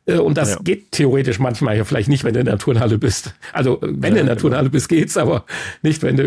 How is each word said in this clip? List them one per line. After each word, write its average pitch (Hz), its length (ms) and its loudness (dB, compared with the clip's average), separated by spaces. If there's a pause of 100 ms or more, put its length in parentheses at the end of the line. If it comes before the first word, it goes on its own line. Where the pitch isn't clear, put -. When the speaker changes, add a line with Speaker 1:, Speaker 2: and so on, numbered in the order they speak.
Speaker 1:
Äh, 175 140 0
und 156 180 2
das 135 140 0
Speaker 2:
Ja. 87 120 -4
Speaker 1:
geht - 280 -4
theoretisch 131 480 0
manchmal 123 360 0
ja 110 80 2
vielleicht 117 260 -2
nicht, 139 140 2
wenn 117 120 0
du 123 60 0
in - 40 0
der 110 140 0
Turnhalle 113 400 2
bist. - 340 -2 (200)
Also, 120 280 0
äh, - 60 -4
wenn - 20 -4
Speaker 2:
Ja, - 20 -4
Speaker 1:
du 139 140 -4 (140)
in 147 80 2
der 120 80 0
Speaker 2:
genau. - 40 -4 (100)
Speaker 1:
Turnhalle 131 200 2
bist, 131 180 0
geht's, 156 300 0
aber 139 260 0 (380)
nicht, 156 220 0
wenn 135 120 0
du 131 120 2